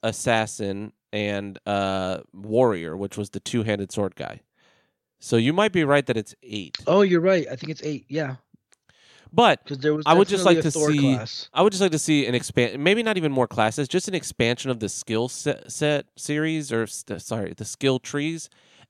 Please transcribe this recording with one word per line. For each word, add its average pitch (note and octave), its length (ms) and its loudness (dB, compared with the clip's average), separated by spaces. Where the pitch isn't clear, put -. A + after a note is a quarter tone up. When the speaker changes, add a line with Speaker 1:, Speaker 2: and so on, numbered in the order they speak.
Speaker 1:
assassin G#2+ 920 -2
and, G2+ 540 -4
uh, F#2+ 560 -2
warrior, G2+ 600 0
which G2 200 -8
was G#2 140 -8
the - 100 -10
two-handed G#2 520 -2
sword G2 240 -4
guy. - 240 -12
So - 160 0
you A#2 160 4
might G3+ 200 2
be F3 120 2
right C#3+ 220 4
that A#2+ 100 0
it's G#2+ 260 -8
eight. G#2+ 440 -12
Speaker 2:
Oh, F#3+ 160 6
you're F3+ 180 4
right. F3 280 2
I C3+ 60 -10
think C#3+ 160 -10
it's D#3 140 -12
eight. D3+ 240 -8
Yeah. C#3 280 -6
Speaker 1:
But A3 340 6
Speaker 2:
'Cause C#3+ 120 -6
there D3+ 160 2
was D3+ 120 -4
Speaker 1:
I D#3 80 8
would F#3+ 120 8
just F#3+ 180 0
Speaker 2:
definitely F3+ 120 8
Speaker 1:
like D#3 80 2
Speaker 2:
a D#3 40 2
Speaker 1:
to - 40 -2
Speaker 2:
Thor D3+ 180 2
Speaker 1:
see, D3+ 80 4
Speaker 2:
class. C3 540 0
Speaker 1:
I C#3+ 100 4
would G#3 100 6
just F#3+ 100 -2
like F#3 100 2
to D#3 60 0
see C#3+ 280 2
an A#2+ 80 0
expan-, A#2+ 460 0
maybe G3 220 2
not A3 160 0
even D#3 120 0
more C3 160 2
classes, A#2 400 0
just F#3 220 -2
an - 60 -6
expansion B2 560 -2
of A#2 100 -4
the G#2+ 80 -4
skill A2+ 400 -4
set, - 420 -6
set D3 360 -2
series, D3+ 560 -4
or A2+ 140 -2
st-, - 360 -10
sorry, G2+ 320 -6
the G#2+ 120 -12
skill C3 340 0
trees. D#3 480 -8